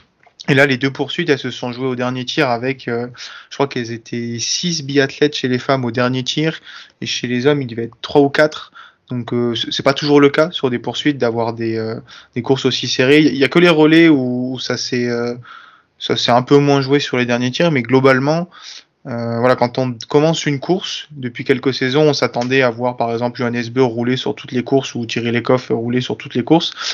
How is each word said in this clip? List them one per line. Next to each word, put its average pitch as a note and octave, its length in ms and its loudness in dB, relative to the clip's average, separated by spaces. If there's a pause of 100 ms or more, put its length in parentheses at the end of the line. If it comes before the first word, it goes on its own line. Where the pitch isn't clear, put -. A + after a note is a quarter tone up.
(480)
Et D3 60 4
là, C#3 120 6
les C3 120 2
deux C3+ 140 -2
poursuites, C#3+ 360 -4
elles C#3 100 2
se B2+ 120 -8
sont B2 220 -8
jouées C3 160 -6
au B2+ 80 -4
dernier B2+ 280 -4
tir C#3+ 240 -2
avec, B2+ 380 -4
euh, A#2+ 220 -4 (420)
je - 60 -18
crois C#3+ 100 0
qu'elles A#2+ 240 -6
étaient A#2 480 -8
six D#3 460 -4
biathlètes C#3 500 0
chez - 140 -4
les B2 100 0
femmes C3 260 -2
au A#2+ 60 -2
dernier B2 320 0
tir, D3+ 380 -4 (400)
et - 60 -10
chez - 200 -6
les B2 200 0
hommes, D3 140 4
il C3 60 -6
devait A#2 180 -6
être A2+ 160 -14
trois - 220 2
ou C3+ 80 2
quatre. - 400 0 (400)
Donc, A#2+ 220 -6
euh, A#2+ 220 0
c'est, A2+ 180 -6
c'est - 100 -4
pas C3+ 120 4
toujours D3 260 4
le C#3+ 80 8
cas D#3 240 2
sur - 180 -4
des A#2+ 80 -2
poursuites C3 400 -4
d'avoir A#2 340 -2
des, A2+ 240 -4
euh, A2 200 -6 (380)
des B2+ 80 -6
courses C3 220 0
aussi B2+ 220 -2
serrées. C3+ 340 4
Il C3+ 160 4
y C3+ 80 0
a C3+ 40 4
que F3 100 0
les F3 100 8
relais D#3+ 400 6
où, B2+ 460 0
où B2+ 40 -8
ça B2 180 -6
s'est, B2 320 -2
euh, A#2+ 260 -4 (640)
ça - 180 -2
s'est - 140 0
un B2 120 4
peu C#3+ 160 6
moins C#3+ 220 4
joué C3+ 200 2
sur - 160 -4
les B2 100 0
derniers B2 240 0
tirs, E3+ 220 0
mais C3 100 2
globalement, C3+ 640 2 (580)
euh, A#2 340 -6
voilà, B2 160 4
quand B2 220 0
on B2+ 180 -2 (120)
commence D#3 380 2
une C#3+ 140 0
course, - 500 -4
depuis B2+ 340 -10
quelques B2+ 300 0
saisons, C3+ 280 2
on D3+ 100 6
s'attendait B2+ 500 0
à B2 80 2
voir, B2 260 -4
par A#2 160 -2
exemple, A#2+ 260 -4
Johannes A#2+ 340 -4
Beu C3 100 2
rouler A#2+ 340 0
sur - 180 -4
toutes - 180 -18
les B2 100 -2
courses C3+ 320 -2
ou A#2+ 120 -6
Thierry A#2 260 -4
Lecoff B2 380 0
rouler A#2+ 320 -2
sur B2 140 -6
toutes - 180 -12
les A#2+ 100 -2
courses. D#3+ 280 2 (220)